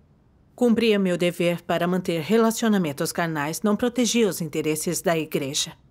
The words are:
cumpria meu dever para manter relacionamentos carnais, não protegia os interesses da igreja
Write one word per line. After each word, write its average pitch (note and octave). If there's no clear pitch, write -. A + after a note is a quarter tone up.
cumpria A3+
meu F3+
dever E3+
para E3+
manter F3+
relacionamentos G3+
carnais, D#3+
não G#3
protegia A#3+
os D3+
interesses D#3
da E3+
igreja D3+